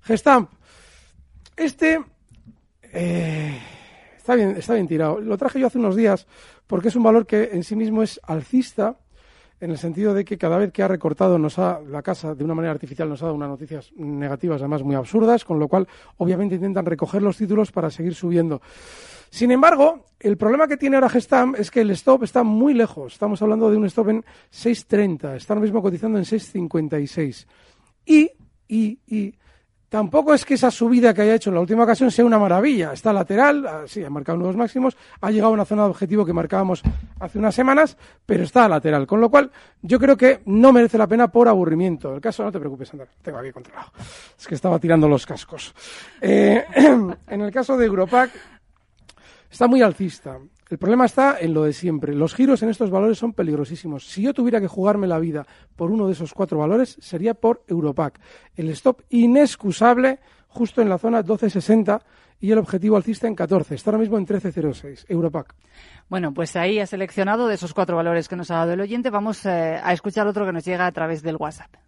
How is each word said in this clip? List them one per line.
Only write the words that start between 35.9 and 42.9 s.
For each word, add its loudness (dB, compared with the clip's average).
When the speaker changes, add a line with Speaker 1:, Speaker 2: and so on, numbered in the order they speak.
Speaker 1:
objetivo -2
que -4
marcábamos -2
hace -10
unas 0
semanas, 2
pero 0
está 4
lateral. 0
Con 0
lo 4
cual, 4
yo 0
creo 6
que 4
no 8
merece 6
la 4
pena 2
por 6
aburrimiento. 0
El -12
caso, -6
no -4
te -8
preocupes, -10
Sandra, -18